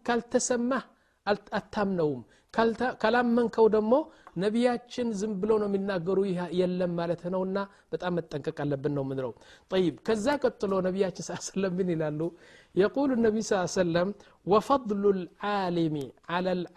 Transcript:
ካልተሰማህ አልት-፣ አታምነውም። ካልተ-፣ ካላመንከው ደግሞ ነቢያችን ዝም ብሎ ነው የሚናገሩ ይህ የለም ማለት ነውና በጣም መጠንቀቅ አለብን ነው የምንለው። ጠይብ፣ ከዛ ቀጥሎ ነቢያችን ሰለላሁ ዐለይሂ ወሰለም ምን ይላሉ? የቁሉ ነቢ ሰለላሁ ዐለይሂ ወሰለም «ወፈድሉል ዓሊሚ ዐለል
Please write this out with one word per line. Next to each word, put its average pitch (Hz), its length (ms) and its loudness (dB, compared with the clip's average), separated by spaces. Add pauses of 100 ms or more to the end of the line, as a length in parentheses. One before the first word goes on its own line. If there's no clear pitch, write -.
ካልተሰማህ 240 800 0 (420)
አልት-፣ 202 280 -2
አታምነውም። 180 680 -2 (320)
ካልተ-፣ 226 420 0
ካላመንከው 233 760 4
ደግሞ 214 240 4 (440)
ነቢያችን 233 760 0
ዝም 214 220 -4
ብሎ 208 220 -2
ነው 208 100 0
የሚናገሩ 196 560 -2
ይህ 180 160 0 (140)
የለም 180 400 0
ማለት 170 320 -2
ነውና 190 320 -4 (320)
በጣም 175 240 -4
መጠንቀቅ 160 460 -4
አለብን 143 340 -2
ነው 139 100 -2
የምንለው። 131 300 -6 (360)
ጠይብ፣ 180 340 0
ከዛ 220 220 -2 (140)
ቀጥሎ 214 320 -2 (100)
ነቢያችን 185 420 -2
ሰለላሁ 175 140 -10
ዐለይሂ - 120 -12
ወሰለም 190 260 -2
ምን 185 140 -2
ይላሉ? 156 320 -4 (540)
የቁሉ 214 420 2
ነቢ 226 220 4
ሰለላሁ 202 220 0
ዐለይሂ 175 140 -4
ወሰለም 175 340 2 (380)
«ወፈድሉል 202 720 2 (280)
ዓሊሚ 175 480 0 (300)
ዐለል 180 360 -2 (120)